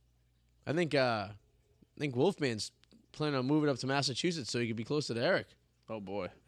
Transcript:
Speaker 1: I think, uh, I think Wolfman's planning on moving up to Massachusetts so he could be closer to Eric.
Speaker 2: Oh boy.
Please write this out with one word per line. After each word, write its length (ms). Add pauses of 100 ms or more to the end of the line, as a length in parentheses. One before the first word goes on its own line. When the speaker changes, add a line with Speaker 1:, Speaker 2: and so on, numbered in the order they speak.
(640)
Speaker 1:
I 80
think, 200
uh, 360
I 680
think 160
Wolfman's 560 (400)
planning 280
on 80
moving 220
up 100
to 80
Massachusetts 640
so 80
he 80
could 80
be 80
closer 300
to 80
Eric. 260 (420)
Speaker 2:
Oh 100
boy. 280 (200)